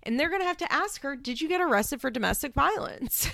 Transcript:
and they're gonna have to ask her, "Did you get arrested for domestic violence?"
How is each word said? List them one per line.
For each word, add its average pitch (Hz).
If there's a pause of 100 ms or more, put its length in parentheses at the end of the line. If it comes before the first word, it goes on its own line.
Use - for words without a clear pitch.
and 233
they're 320
gonna 381
have 359
to -
ask 330
her, 277
"Did 247
you 311
get 359
arrested 247
for 262
domestic 220
violence?" -